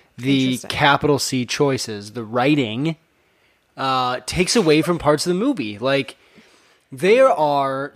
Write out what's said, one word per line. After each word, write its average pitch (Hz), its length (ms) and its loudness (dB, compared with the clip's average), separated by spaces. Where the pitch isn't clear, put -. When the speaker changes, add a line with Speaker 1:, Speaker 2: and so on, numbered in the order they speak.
Speaker 1:
the 131 280 0
Speaker 2:
Interesting. 127 260 -4
Speaker 1:
capital 147 480 2
C 127 260 -4
choices, 110 680 -4
the 117 100 -10
writing, 127 720 0
uh, 127 500 -2
takes 180 280 -2
away 160 280 4
from 165 160 0
parts 151 280 2
of 175 40 -2
the 175 80 0
movie. 143 400 -4
Like, 135 380 -2
there 208 360 4
are, 143 680 0